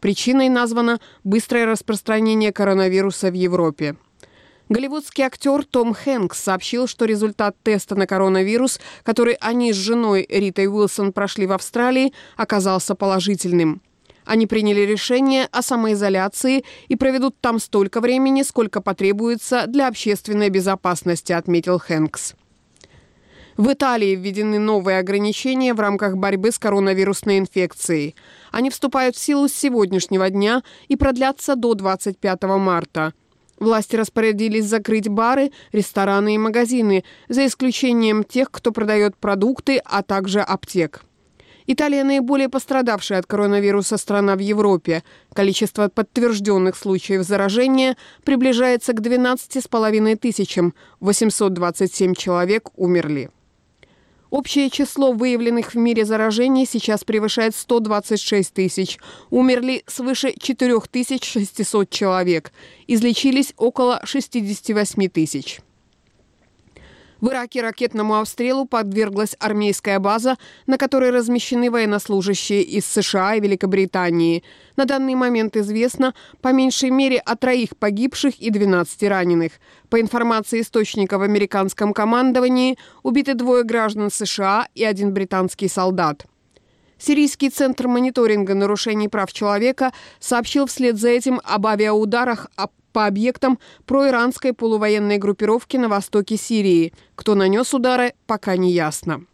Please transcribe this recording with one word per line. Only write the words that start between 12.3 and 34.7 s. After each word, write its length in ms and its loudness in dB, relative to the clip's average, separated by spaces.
оказался 600 -2
положительным. 840 0
Они 240 2
приняли 320 2
решение 720 0
о 100 -2
самоизоляции 1040 0
и 80 0
проведут 440 0
там 200 -2
столько 400 0
времени, 420 2
сколько 380 -2
потребуется 880 -2
для 180 2
общественной 640 -2
безопасности, 840 -2
отметил 460 0
Хэнкс. 560 -4
В 160 2
Италии 440 0
введены 420 -2
новые 400 0
ограничения 720 0
в 80 -2
рамках 360 0
борьбы 340 0
с 80 -6
коронавирусной 800 0
инфекцией. 800 -2
Они 180 0
вступают 480 -2
в 40 -12
силу 280 2
с 60 -4
сегодняшнего 760 0
дня 340 0
и 80 2
продлятся 580 0
до 200 0
двадцать 440 -4
пятого 400 0
марта. 560 -2
Власти 380 0
распорядились 680 0
закрыть 420 0